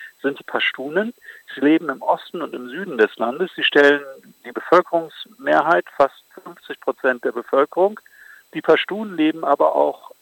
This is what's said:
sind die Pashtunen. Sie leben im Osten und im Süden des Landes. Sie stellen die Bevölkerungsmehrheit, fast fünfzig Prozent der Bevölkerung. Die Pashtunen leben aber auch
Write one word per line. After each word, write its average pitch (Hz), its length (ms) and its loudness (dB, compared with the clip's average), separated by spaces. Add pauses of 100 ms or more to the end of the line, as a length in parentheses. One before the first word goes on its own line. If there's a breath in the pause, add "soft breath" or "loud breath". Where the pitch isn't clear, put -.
(220 loud breath)
sind 139 180 -4
die - 40 -20
Pashtunen. 151 720 -4 (420 loud breath)
Sie 135 60 -10
leben 156 280 2
im 131 120 -8
Osten 170 400 -4
und 127 120 -10
im 123 140 -10
Süden 160 300 -8
des 107 180 2
Landes. 135 400 -4
Sie 151 80 -4
stellen 143 400 4 (400)
die 123 80 -14
Bevölkerungsmehrheit, 160 1300 0 (100)
fast - 260 0 (220)
fünfzig - 380 -16
Prozent 127 420 -2
der 127 80 -2
Bevölkerung. 151 680 0 (540 loud breath)
Die 156 80 -8
Pashtunen 190 540 0
leben 160 300 0
aber 147 280 2
auch - 380 0 (100)